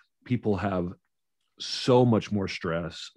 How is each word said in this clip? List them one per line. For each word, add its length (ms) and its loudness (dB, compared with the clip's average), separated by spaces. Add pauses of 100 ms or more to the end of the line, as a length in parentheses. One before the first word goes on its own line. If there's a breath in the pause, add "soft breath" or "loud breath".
(260 loud breath)
People 320 -2
have 360 -2 (680)
so 440 4
much 280 2
more 160 0
stress, 680 -6